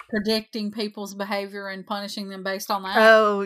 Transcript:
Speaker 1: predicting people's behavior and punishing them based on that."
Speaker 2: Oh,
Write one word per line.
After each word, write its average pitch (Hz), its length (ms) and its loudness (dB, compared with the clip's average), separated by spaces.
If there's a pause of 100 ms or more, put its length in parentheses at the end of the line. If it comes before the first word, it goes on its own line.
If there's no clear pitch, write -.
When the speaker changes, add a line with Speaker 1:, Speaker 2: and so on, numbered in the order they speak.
Speaker 1:
predicting 214 600 -2
people's 208 460 -8
behavior 202 540 -8
and 190 180 -12
punishing 202 400 -8
them 190 160 -12
based 190 260 -6
on 196 140 -2
that." 190 140 -2
Speaker 2:
Oh, 220 480 6